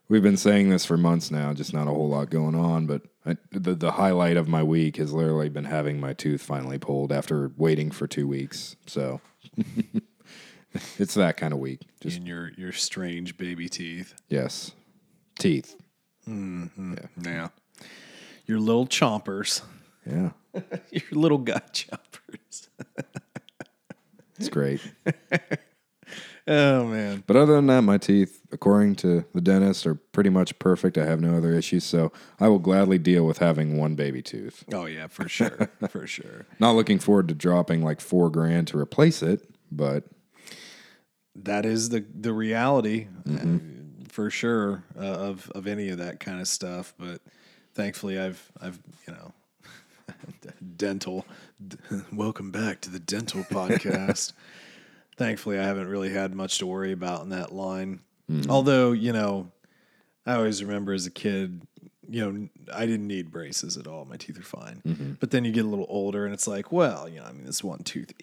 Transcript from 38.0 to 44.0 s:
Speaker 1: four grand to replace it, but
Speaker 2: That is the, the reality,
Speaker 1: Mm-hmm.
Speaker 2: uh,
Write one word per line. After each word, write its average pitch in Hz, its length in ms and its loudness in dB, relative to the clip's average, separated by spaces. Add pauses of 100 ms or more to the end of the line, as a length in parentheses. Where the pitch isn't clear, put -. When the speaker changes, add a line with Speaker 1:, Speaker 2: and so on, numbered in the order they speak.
Speaker 1:
four 87 280 4
grand 82 400 2
to - 80 -4
replace 147 460 0
it, 87 260 0 (220)
but 73 320 -2 (1300)
Speaker 2:
That 101 320 -2
is 113 240 0
the, 113 140 -2 (100)
the 110 200 -4
reality, 110 720 0 (180)
Speaker 1:
Mm-hmm. - 300 0
Speaker 2:
uh, - 540 -10